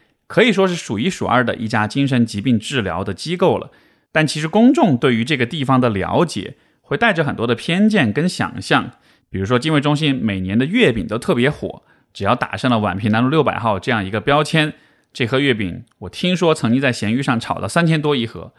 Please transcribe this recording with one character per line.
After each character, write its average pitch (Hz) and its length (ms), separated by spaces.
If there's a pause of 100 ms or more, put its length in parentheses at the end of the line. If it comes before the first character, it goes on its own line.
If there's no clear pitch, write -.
(260)
可 - 160
以 240 100
说 190 160
是 185 60
数 139 240
一 127 100
数 175 200
二 123 160
的 113 100
一 - 140
家 107 180
精 139 220
神 123 180
疾 104 160
病 117 180
治 131 220
疗 90 220
的 98 100
机 165 240
构 156 220
了。 - 100 (420)
但 156 140
其 151 160
实 156 60
公 233 260
众 214 240
对 127 160
于 113 100
这 151 140
个 123 80
地 143 180
方 131 160
的 127 100
了 98 360
解， - 300 (260)
会 - 160
带 226 160
着 160 100
很 143 140
多 110 100
的 120 80
偏 185 320
见 180 240
跟 147 160
想 98 340
象。 123 300 (380)
比 95 100
如 95 60
说 123 120
精 156 160
卫 147 60
中 147 160
心 147 180
每 101 280
年 95 180
的 127 60
月 190 260
饼 101 160
都 107 100
特 127 160
别 123 160
火， - 340 (280)
只 - 140
要 107 100
打 - 220
上 127 120
了 123 60
宛 101 220
平 104 120
南 110 140
路 127 60
六 156 120
百 - 160
号 104 220
这 - 100
样 113 140
一 95 80
个 110 80
标 143 240
签， 151 300 (400)
这 127 120
盒 131 140
月 143 140
饼 101 320 (140)
我 95 100
听 180 260
说 165 180
曾 117 200
经 131 80
在 135 100
闲 107 220
鱼 135 100
上 120 160
炒 - 220
到 92 40
三 170 220
千 160 140
多 147 120
一 117 140
盒。 82 320